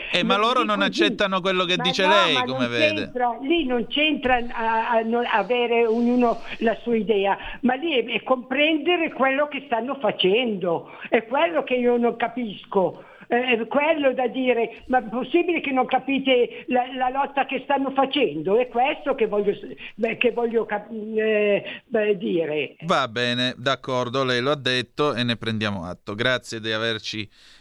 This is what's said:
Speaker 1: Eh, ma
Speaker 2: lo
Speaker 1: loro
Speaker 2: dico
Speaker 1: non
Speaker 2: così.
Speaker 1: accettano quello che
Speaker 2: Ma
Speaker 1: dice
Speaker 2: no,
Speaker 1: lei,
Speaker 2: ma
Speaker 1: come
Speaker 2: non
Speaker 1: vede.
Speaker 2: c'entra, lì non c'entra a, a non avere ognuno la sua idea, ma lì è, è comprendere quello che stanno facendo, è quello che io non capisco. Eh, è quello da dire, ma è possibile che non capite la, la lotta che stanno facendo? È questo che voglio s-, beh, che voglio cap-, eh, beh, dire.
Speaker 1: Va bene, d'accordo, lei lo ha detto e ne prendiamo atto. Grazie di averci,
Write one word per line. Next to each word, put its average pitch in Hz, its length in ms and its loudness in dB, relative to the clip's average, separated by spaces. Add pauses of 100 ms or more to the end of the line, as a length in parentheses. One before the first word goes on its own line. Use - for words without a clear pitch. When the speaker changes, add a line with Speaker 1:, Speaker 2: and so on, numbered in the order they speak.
(100)
Speaker 1:
Eh, 175 140 2
ma 185 100 2
Speaker 2:
lo 202 60 2
Speaker 1:
loro 240 220 2
Speaker 2:
dico 214 120 0
Speaker 1:
non 202 140 2
Speaker 2:
così. 196 140 0
Speaker 1:
accettano 196 380 2
quello 185 240 2
che 180 120 2
Speaker 2:
Ma 175 80 -2
Speaker 1:
dice - 220 2
Speaker 2:
no, 202 40 6
Speaker 1:
lei, 185 240 4
Speaker 2:
ma 127 80 2
Speaker 1:
come 127 160 -4
Speaker 2:
non 123 120 0
Speaker 1:
vede. 117 320 2
Speaker 2:
c'entra, 240 380 -2
lì 285 260 0
non 240 200 -2
c'entra 277 500 0 (140)
a, 226 400 -2
a 226 120 2
non 233 280 0
avere 233 560 2
ognuno 240 540 2 (180)
la 220 240 0
sua 233 140 0
idea, 196 420 0 (220)
ma 254 160 2
lì 294 200 -2
è, 226 80 2
è 233 200 -4
comprendere 294 880 2
quello 269 340 2
che 294 200 -8
stanno 233 340 -2
facendo, 190 920 0 (180)
è 226 160 2
quello 311 380 0
che 262 120 -4
io 240 220 4
non 233 200 0
capisco. 214 880 -2 (220)
Eh, 247 300 2
è 226 120 -2
quello 294 440 2
da 247 160 0
dire, 233 600 0
ma 254 100 2
è 226 100 -2
possibile 320 540 0
che 285 80 -4
non 254 160 2
capite 262 800 0
la, 247 140 2 (120)
la 254 140 -2
lotta 269 380 -2
che 269 180 -6
stanno 269 280 0
facendo? 220 640 2
È 247 100 0
questo 277 460 0
che 233 120 0
voglio 202 280 0
s-, - 120 -12 (280)
beh, 226 240 -2
che 240 140 2
voglio 233 340 0
cap-, 208 260 -6
eh, 214 920 0
beh, 208 320 0
dire. 160 640 -2
Speaker 1:
Va 160 260 2
bene, 123 480 0
d'accordo, 127 680 -2
lei 123 180 0
lo 135 80 0
ha 151 60 0
detto 127 580 -2
e 120 100 -2
ne 120 120 0
prendiamo 107 500 -4
atto. 90 280 -8
Grazie 120 460 -2
di 110 100 -6
averci, 110 560 -4 (340)